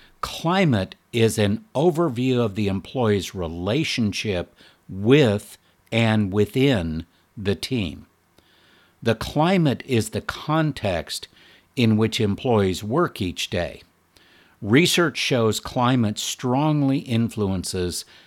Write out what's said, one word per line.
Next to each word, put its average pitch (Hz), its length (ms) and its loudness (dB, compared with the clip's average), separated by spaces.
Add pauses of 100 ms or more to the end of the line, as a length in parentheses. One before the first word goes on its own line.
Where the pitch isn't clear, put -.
(220)
Climate 160 760 0 (160)
is 110 260 2
an 104 340 0
overview 131 720 2
of 98 120 -4
the 107 100 0
employee's 101 680 0
relationship 98 1200 -2 (320)
with 107 680 2 (360)
and 110 400 2
within 101 720 0 (300)
the 101 180 -4
team. 101 520 -6 (960)
The 113 140 0
climate 156 720 0
is 110 240 0
the 104 100 -6
context 135 1080 -4 (480)
in 113 200 4
which 110 240 0
employees 101 640 0
work 139 400 -2
each - 280 -6
day. 85 340 -6 (760)
Research 156 560 2
shows 113 440 0
climate 120 580 0
strongly 139 800 0
influences 95 1040 -4 (220)